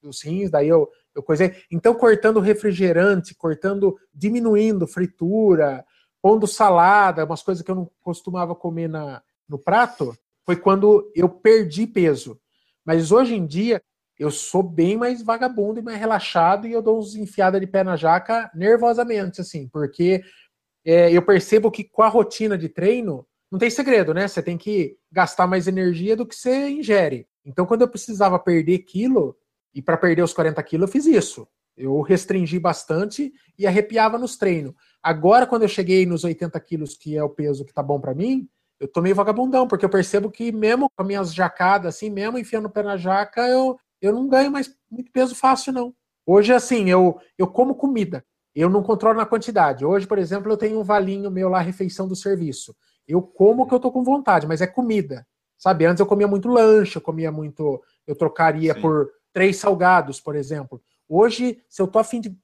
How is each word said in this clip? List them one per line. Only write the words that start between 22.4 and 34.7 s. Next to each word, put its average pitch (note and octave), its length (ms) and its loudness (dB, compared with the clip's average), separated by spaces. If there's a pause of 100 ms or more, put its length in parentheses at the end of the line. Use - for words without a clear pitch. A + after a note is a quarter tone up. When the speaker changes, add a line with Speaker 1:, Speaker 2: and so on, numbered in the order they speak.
Speaker 1:
de D#3+ 120 -8
treino, F#3+ 560 -2 (260)
não F#3+ 80 -6
tem A#3 100 2
segredo, A#3 440 0
né? F#3+ 140 -2
Você F3+ 140 -8
tem F3 160 -6
que G3+ 400 -4 (140)
gastar F3+ 360 0
mais F#3 200 -2
energia F#3 480 -2
do A#3 100 -6
que A#3 100 -20
você C4+ 340 -4
ingere. G3+ 580 -2 (180)
Então, D#3+ 200 -4
quando A3+ 160 0
eu A#3+ 60 4
precisava G3 520 -2
perder F3 400 0
quilo, G3+ 560 -2 (400)
e C3+ 60 -12
pra E3 160 0
perder F3 240 2
os - 120 0
quarenta D#3+ 280 -2
quilos, E3+ 260 -4
eu F#3+ 40 -10
fiz C#4+ 160 -2
isso. - 400 0 (280)
Eu C3+ 260 -4
restringi F3+ 580 -2
bastante F3 760 -4 (240)
e G3 80 -4
arrepiava A3 540 0
nos B3 180 -8
treinos. E3 360 -2 (280)